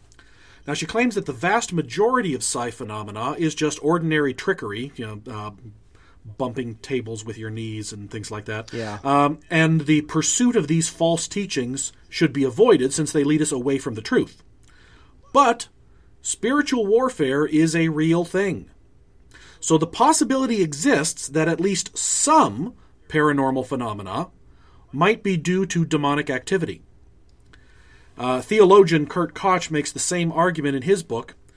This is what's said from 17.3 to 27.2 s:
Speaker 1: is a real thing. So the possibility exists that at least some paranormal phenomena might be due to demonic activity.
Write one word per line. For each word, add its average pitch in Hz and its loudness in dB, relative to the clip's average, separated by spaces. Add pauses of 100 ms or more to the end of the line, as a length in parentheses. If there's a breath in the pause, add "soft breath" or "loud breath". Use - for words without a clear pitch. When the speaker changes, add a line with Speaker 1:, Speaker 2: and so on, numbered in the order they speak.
Speaker 1:
is 160 2
a 165 2
real 160 2
thing. 175 -2 (880 loud breath)
So - 2
the 160 0
possibility 262 2
exists 156 0
that 165 0
at 160 -2
least 190 -2
some 226 2 (340 soft breath)
paranormal 139 2
phenomena 110 -6 (640 soft breath)
might 196 2
be 190 0
due 180 0
to 170 0
demonic 147 0
activity. 135 -4 (1300 soft breath)